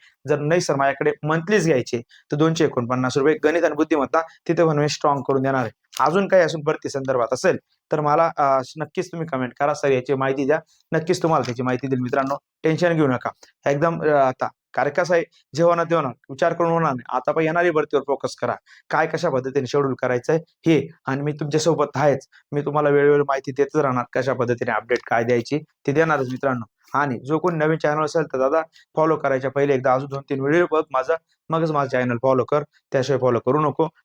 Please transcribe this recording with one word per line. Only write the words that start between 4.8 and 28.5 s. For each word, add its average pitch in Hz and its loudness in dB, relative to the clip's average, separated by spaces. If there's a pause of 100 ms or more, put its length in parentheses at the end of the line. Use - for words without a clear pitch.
स्ट्रॉंग 143 -2
करून 135 0
देणार 131 0
आहे. 113 -4 (300)
अजून 170 2
काही 185 6
असून 156 -2
भरती 151 -4
संदर्भात 131 -2
असेल 139 0 (340)
तर 156 -2
मला, 151 2
अ, 135 2 (160)
नक्कीच 156 -6
तुम्ही 165 -6
कमेंट 127 -4
करा, 143 0
"सर 143 -2
याची 131 0
माहिती 135 -2
द्या," 151 2 (320)
नक्कीच 165 -2
तुम्हाला 156 2
त्याची 123 -6
माहिती 127 -2
देईल 131 -2
मित्रांनो, 135 -2 (260)
टेन्शन 165 2
घेऊ 156 2
नका 123 -2 (400)
एकदम. 165 0
अ, - -2
आता 135 2 (260)
कारण 135 0
कसं 175 0
आहे, 165 2 (300)
जे 151 0
होणार 170 4
ते 170 2
होणार, 143 -2 (180)
विचार 165 0
करून 165 0
होणार 160 2
नाही. 123 -6
आता 139 -2
पण 160 0
येणारी 170 2
भरतीवर 147 0
फोकस - -4
करा, 117 -4 (360)
काय 156 0
कशा 160 -4
पद्धतीने 131 -2
शेड्यूल 139 0
करायचं 123 -2
आहे 160 0 (240)
हे, 160 2 (180)
आणि 131 -2
मी 147 -2
तुमच्यासोबत 151 0
आहेच, 139 0 (260)
मी 143 -2
तुम्हाला 147 0
वेळोवेळी 143 4
माहिती 139 -4
देतच 139 0
राहणार, 127 0
कशा 131 -2
पद्धतीने 120 -2
अपडेट 113 -2
काय 117 2
द्यायची 120 0 (280)
ते 143 0
देणारच 147 2
मित्रांनो. 127 -2 (340)
आणि 139 -2
जो 156 0
कोणी 175 -2
नवीन 156 0
चॅनल 156 0
असेल 156 -2
तर 143 -6
दादा 139 2 (340)